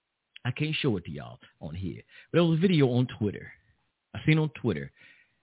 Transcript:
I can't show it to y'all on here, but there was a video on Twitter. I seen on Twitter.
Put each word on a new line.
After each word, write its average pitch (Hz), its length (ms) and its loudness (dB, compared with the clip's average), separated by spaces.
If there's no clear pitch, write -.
I 123 60 -2
can't 151 240 -4
show 120 220 0
it 85 80 -8
to - 60 -12
y'all 62 280 -14
on 78 140 -12
here, 87 280 -10
but - 80 2
there 175 60 6
was 165 140 4
a - 20 0
video 165 280 6
on 123 180 2
Twitter. - 340 -4
I 101 120 -10
seen 156 120 4
on 156 120 0
Twitter. 73 300 -4